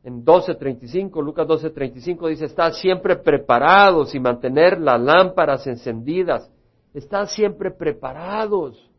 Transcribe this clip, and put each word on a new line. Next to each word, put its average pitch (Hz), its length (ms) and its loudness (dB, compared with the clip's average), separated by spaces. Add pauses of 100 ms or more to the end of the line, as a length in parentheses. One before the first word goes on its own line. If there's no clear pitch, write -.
En 123 200 -14
doce 165 300 4
treinta 127 300 -8
y 120 40 -18
cinco, 185 320 -6
Lucas 147 280 -4
doce 156 220 -2
treinta 135 280 -8
y 120 40 -20
cinco 170 260 -6
dice, 156 160 -6
"Estad 165 300 -2
siempre 185 420 0
preparados 156 960 4
y 139 60 -4
mantener 131 600 2
las 131 200 2
lámparas 160 680 2
encendidas." 127 840 -6 (460)
Estad 202 320 -6
siempre 202 460 -4
preparados. 165 1160 -6 (100)